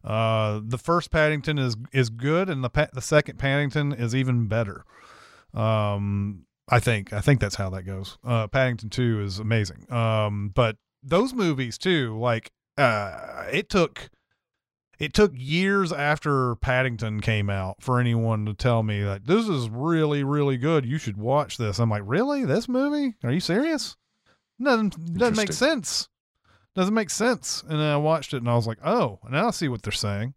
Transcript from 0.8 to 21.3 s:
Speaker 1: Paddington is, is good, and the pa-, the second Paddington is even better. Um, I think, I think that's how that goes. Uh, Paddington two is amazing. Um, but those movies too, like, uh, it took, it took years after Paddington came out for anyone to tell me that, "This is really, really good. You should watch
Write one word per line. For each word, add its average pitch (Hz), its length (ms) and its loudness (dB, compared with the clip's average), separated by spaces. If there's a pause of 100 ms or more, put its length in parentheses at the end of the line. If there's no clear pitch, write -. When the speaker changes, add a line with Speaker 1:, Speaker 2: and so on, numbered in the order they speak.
Speaker 1:
Paddington 151 480 2
is, 123 180 0 (160)
is 127 180 2
good, 151 380 0
and 135 140 -4
the 120 80 -2
pa-, 151 220 2
the 131 100 -8
second - 380 2
Paddington 143 520 0
is 117 220 -2
even 127 320 2
better. 104 380 -4 (720)
Um, 101 920 0 (240)
I 120 120 4
think, 107 320 -2
I 104 80 -2
think 139 200 4
that's 101 160 -2
how 95 140 -4
that 95 140 -8
goes. 95 400 -10
Uh, 113 240 0
Paddington 123 420 0
two 117 320 2
is 98 160 -6
amazing. 110 540 -2
Um, 107 600 0
but 113 220 2 (260)
those 190 320 2
movies 139 440 -2
too, 135 400 0
like, 117 340 -2 (240)
uh, 101 760 0
it 180 160 -2
took, - 420 0 (880)
it 147 140 -6
took 208 220 6
years 175 580 0
after 139 640 0
Paddington 117 640 0
came 104 300 0
out 95 320 -4
for 123 180 2
anyone 113 460 2
to 107 80 -4
tell 117 280 2
me 104 200 -2
that, 98 240 -4
"This 220 220 2
is 127 200 -2
really, 147 560 0
really 139 320 2
good. 143 300 2
You 143 120 -2
should 101 200 -6
watch 131 400 -2